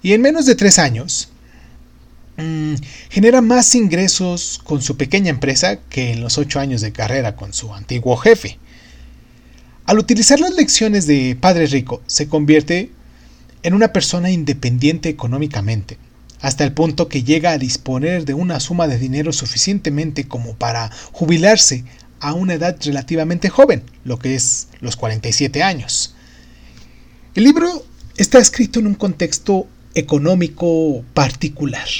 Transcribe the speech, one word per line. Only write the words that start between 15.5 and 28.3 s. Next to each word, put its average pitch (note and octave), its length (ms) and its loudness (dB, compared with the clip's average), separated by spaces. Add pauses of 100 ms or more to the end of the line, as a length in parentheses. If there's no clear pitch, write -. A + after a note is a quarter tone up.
hasta C#3+ 240 -2
el C3+ 80 -2
punto D#3+ 360 0
que C3 160 -4
llega D#3+ 280 2
a D3+ 60 -2
disponer C3 680 -4
de C#3 100 -4
una E3+ 260 -4
suma F3 260 -2
de C3 120 -2
dinero C#3 340 -4
suficientemente D3 960 -4
como A#2 260 -10
para A#2 360 -6 (220)
jubilarse E3 720 4 (360)
a C#3+ 120 -6
una F3+ 220 -2
edad E3+ 300 -2
relativamente D#3 640 -2
joven, D#3 340 4 (220)
lo B2 140 -6
que C3 160 -4
es - 340 -4 (120)
los A#2 160 -8
cuarenta A2 320 -4
y A2+ 40 -2
siete C#3+ 300 -2
años. E3+ 520 -4 (1200)
El G3+ 100 2
libro E4 400 4 (320)
está - 220 6